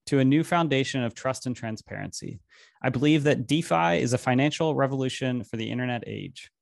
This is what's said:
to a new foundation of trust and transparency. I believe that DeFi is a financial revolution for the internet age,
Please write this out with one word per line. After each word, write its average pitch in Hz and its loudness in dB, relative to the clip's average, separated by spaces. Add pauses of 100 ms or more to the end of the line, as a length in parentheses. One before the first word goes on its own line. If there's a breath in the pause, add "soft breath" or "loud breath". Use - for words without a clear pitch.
to 143 4
a 135 6
new 147 6
foundation 139 0
of 113 -4
trust - -6
and 123 -4
transparency. 101 -10 (420 soft breath)
I 131 0
believe 143 2
that 127 2
DeFi 165 2
is 123 0
a 123 2
financial 143 2
revolution 131 -2
for 113 -10
the 110 -6
internet 123 -4
age, 104 -12 (120)